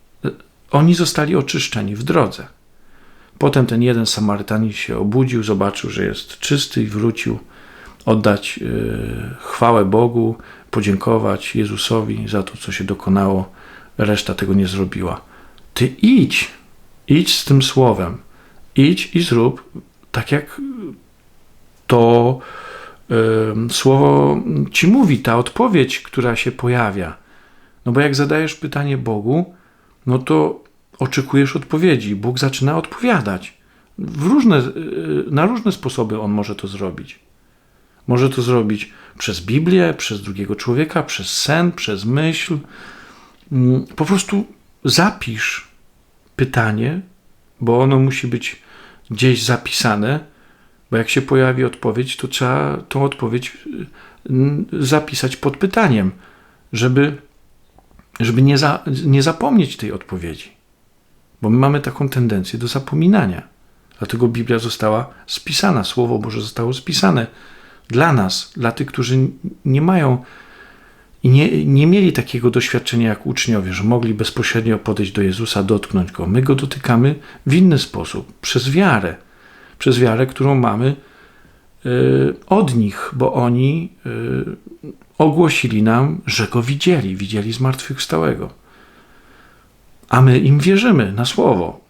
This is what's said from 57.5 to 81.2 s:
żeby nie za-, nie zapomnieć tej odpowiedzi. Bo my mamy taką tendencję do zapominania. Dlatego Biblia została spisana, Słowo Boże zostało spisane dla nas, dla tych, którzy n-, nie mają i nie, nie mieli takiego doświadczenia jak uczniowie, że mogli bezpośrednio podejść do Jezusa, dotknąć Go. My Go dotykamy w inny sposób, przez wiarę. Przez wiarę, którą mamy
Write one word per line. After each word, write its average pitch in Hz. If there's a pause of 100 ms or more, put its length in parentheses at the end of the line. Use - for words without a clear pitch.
żeby 117
nie 139
za-, 143 (220)
nie 135
zapomnieć 196
tej 107
odpowiedzi. - (840)
Bo 110
my 117
mamy 139
taką 139
tendencję 113
do 120
zapominania. 147 (580)
Dlatego 117
Biblia 117
została 113 (180)
spisana, 151
Słowo 120
Boże 113
zostało 117
spisane 139 (600)
dla 143
nas, 98
dla 117
tych, -
którzy 127
n-, 131 (340)
nie 139
mają 156 (1000)
i 127
nie, 151
nie 143
mieli 185
takiego 120
doświadczenia 117
jak -
uczniowie, 104
że 92
mogli 113
bezpośrednio 110
podejść 101
do 101
Jezusa, 98
dotknąć 98
Go. 87
My 113
Go 135
dotykamy 135 (300)
w 135
inny 185
sposób, -
przez 127
wiarę. 135 (640)
Przez 120
wiarę, 123
którą 135
mamy 120 (920)